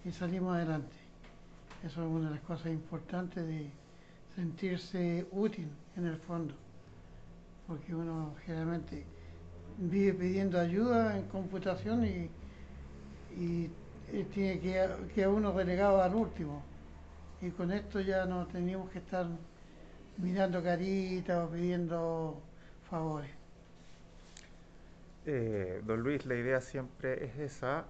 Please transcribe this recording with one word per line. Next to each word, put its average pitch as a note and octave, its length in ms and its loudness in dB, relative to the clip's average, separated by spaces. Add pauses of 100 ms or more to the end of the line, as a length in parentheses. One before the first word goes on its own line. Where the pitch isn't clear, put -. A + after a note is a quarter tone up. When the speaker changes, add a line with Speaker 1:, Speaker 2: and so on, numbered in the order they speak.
Speaker 1:
y F3+ 80 -4
salimos F3+ 440 0
adelante. D#3+ 400 0 (880)
Eso E3 180 -6
es E3 60 0
una D#3+ 220 2
de D3+ 60 -2
las C#3+ 80 -6
cosas E3 240 -4
importantes E3 760 -4
de D#3 240 -4 (680)
sentirse F3 960 0
útil G3 380 0 (260)
en F3 120 0
el D#3+ 100 -2
fondo, E3 380 -4 (1120)
porque D#3+ 260 -6
uno D#3+ 400 -2 (100)
generalmente D#3+ 640 -2 (720)
vive F#3+ 360 6
pidiendo F#3 460 4
ayuda G#3+ 600 6
en F#3+ 80 -2
computación F#3+ 760 0
y, F3+ 280 2 (1040)
y, E3+ 320 0 (420)
eh, G3+ 220 0
tiene F#3+ 260 2
que, F#3 300 4 (240)
que G3 140 6
uno G#3 240 6
relegado F#3+ 500 8
al F3+ 140 6
último, D#3 480 0 (800)
y F3+ 100 -2
con F3 200 0
esto G3+ 280 0
ya F#3+ 260 4
no F3+ 220 0
teníamos F#3 420 -2
que F#3 100 -6
estar F3+ 280 0 (880)
mirando F3+ 460 4
caritas F3+ 840 2
o D#3+ 40 -4
pidiendo E3 920 0 (480)
favores. D#3 400 -2 (2000)
Speaker 2:
Eh, G#2+ 600 0
don A2+ 160 2
Luis, C3+ 240 2
la B2+ 100 2
idea B2+ 240 4
siempre C3 680 -4
es A#2+ 140 -8
esa. C#3+ 500 -2